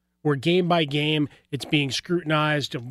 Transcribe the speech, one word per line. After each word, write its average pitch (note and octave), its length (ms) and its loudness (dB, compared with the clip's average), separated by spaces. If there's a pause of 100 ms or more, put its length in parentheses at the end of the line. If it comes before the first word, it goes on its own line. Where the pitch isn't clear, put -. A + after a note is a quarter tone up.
(280)
where D3 80 2
game E3+ 320 2
by E3 160 2
game, D3 460 0 (220)
it's C3 140 -6
being C#3+ 240 2
scrutinized D3+ 880 -2
of, B2 160 -8